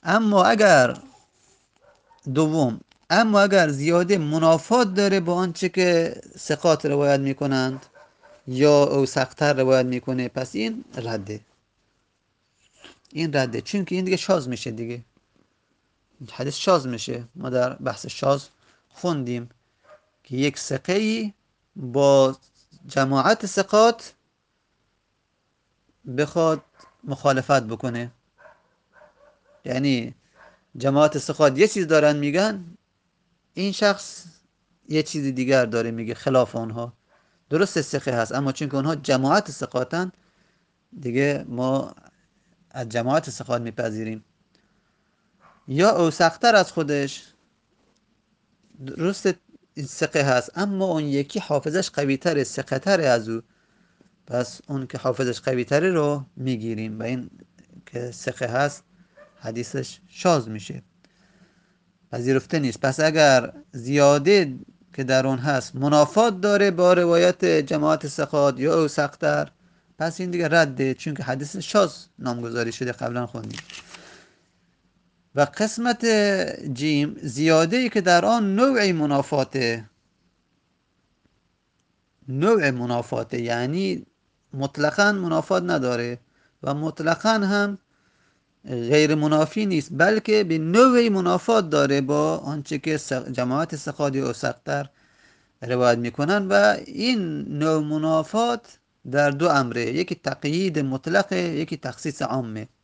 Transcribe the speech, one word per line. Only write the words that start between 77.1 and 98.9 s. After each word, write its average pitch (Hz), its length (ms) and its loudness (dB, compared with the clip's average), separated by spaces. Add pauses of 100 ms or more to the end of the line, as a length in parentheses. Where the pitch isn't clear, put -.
زیاده‌ای 160 640 2
که 214 120 0
در 175 240 4
آن 208 320 2
نوع 233 360 2
منافاته، 135 960 -2 (2500)
نوع 151 420 2
منافاته، 120 720 -4
یعنی 131 640 -4 (460)
مطلقاً 147 600 0
منافات 180 500 -2
نداره 123 560 -4 (440)
و 143 120 -4
مطلقاً 160 560 -2
هم 202 480 0 (840)
غیر 143 500 2
منافی 156 520 0
نیست، 165 260 -2
بلکه 214 520 2
به 160 140 -2
نوعی 233 500 4
منافات 185 600 0
داره 143 300 2
با 147 380 0
آنچه 143 400 -8
که 156 200 -4
س-، - 140 -8
جماعت 127 640 -4
ثقات 143 380 -4
یا 135 120 -2
اوثق‌تر 139 640 -6 (720)
روایت 123 360 2
می‌کنن 151 500 -2
و 202 280 4 (100)
این 190 560 -4 (160)
نوع 156 240 2
منافات 160 960 -2 (320)